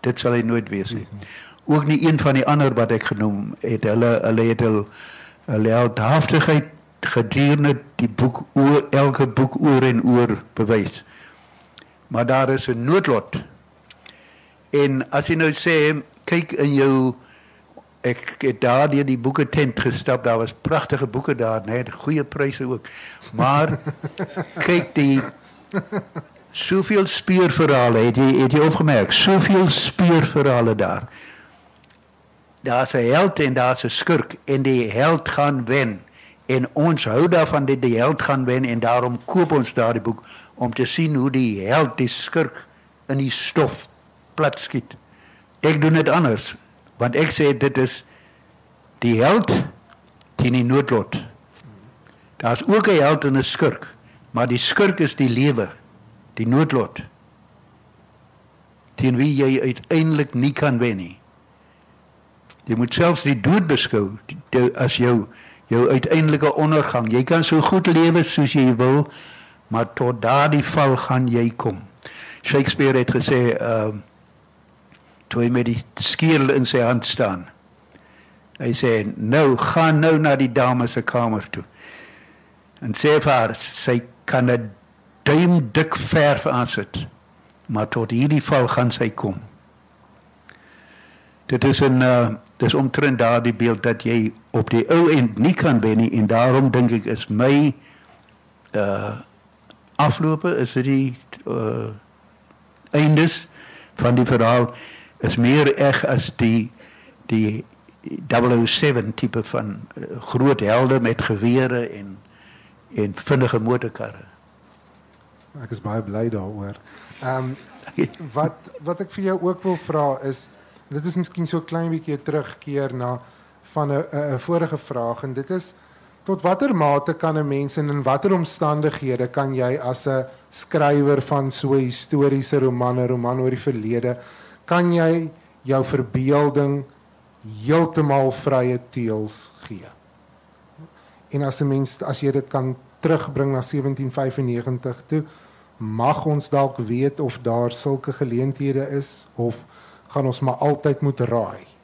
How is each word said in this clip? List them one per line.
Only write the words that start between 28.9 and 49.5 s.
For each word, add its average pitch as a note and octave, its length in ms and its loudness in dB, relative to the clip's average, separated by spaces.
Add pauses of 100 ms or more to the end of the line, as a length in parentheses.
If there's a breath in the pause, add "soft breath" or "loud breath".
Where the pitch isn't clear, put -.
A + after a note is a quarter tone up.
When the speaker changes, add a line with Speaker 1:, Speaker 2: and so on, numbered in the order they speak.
Speaker 1:
soveel F#3+ 560 4
speurverhale C#3 1080 2
daar. F#2 340 -2 (1500 loud breath)
Daar's B2 340 -2
'n A#2+ 180 2
held F3+ 280 2
en C3+ 140 2
daar's B2+ 300 0
'n C#3+ 60 -2
skurk, - 440 0 (100)
en C#3 180 -2
die B2+ 280 2
held C#3+ 380 0
gaan C#3+ 360 0
wen. A#2 360 -2 (460 soft breath)
En C3 260 0
ons D#3 320 0
hou B2+ 240 2
daarvan D#3 360 2
dat C3 180 0
die A#2+ 160 2
held D3 240 0
gaan C3 220 -2
wen, B2+ 200 0
en A#2+ 160 -2
daarom A#2+ 440 0
koop E3+ 280 0
ons C3 220 0
daardie A2+ 280 0
boek A2 200 -6 (320 loud breath)
om B2 200 -6
te B2+ 100 -2
sien D#3 300 -2
hoe C3+ 160 0
die A2+ 360 -2
held C3 320 2
die B2 100 0
skurk - 560 -4 (440 soft breath)
in C#3 100 -2
die C3+ 120 -2
stof - 580 -4 (460)
plat D3 260 -2
skiet. - 360 -8 (640 soft breath)
Ek D3+ 200 2
doen D#3+ 120 4
dit D#3+ 160 4
anders, C3+ 460 0 (420)
want A#2+ 200 -2
ek D3+ 140 2
sê C#3+ 280 2
dit C3+ 200 0
is - 260 -2 (920 soft breath)
die A#2 240 2
held F#3+ 280 2 (840)